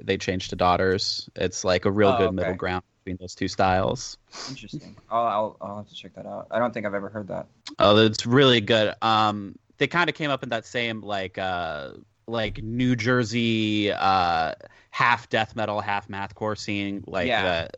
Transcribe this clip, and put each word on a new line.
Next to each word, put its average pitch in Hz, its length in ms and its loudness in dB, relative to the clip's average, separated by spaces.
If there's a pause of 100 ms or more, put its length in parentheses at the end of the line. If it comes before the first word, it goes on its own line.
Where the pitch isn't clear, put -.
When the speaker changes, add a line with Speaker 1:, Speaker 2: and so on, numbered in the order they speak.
Speaker 1:
they 98 120 0
changed 92 360 -4
to - 40 -6
Daughters. 92 800 2
It's, - 280 -4
like, 92 220 2
a 101 60 4
real 101 180 6
Speaker 2:
Oh, 92 100 4
Speaker 1:
good 95 80 4
Speaker 2:
okay. 92 80 -4
Speaker 1:
middle 90 180 -2
ground 90 300 -4 (200)
between 92 160 -8
those 90 140 -14
two 95 140 -2
styles. 95 720 0 (280)
Speaker 2:
Interesting. 101 480 -12 (140)
I'll, 117 160 0
I'll, 107 340 0
I'll 101 180 -10
have 104 120 -14
to - 60 -20
check - 180 -16
that 104 140 -14
out. 101 240 -10
I 107 80 0
don't 120 120 2
think 107 140 -8
I've 98 80 -4
ever 98 160 -6
heard 104 200 -10
that. 95 180 -8 (320)
Speaker 1:
Oh, 104 180 6
it's 110 300 4
really 123 340 6
good. 107 400 2
Um, 107 540 0 (240)
they 143 80 2
kinda 170 240 0
came 151 180 -4
up 135 140 -2
in 127 60 -10
that 113 180 -4
same, 117 340 -4
like, 98 380 -6
uh, 80 540 -4 (340)
like, 110 340 -4
New 123 340 0
Jersey, 110 960 2
uh, 85 640 2 (380)
half 120 380 2
death 113 260 0
metal, 104 260 -2
half 101 280 -4
mathcore 104 500 -6
scene, 101 480 -6
like, 90 180 -2
Speaker 2:
Yeah. 110 160 2
Speaker 1:
the, 85 360 0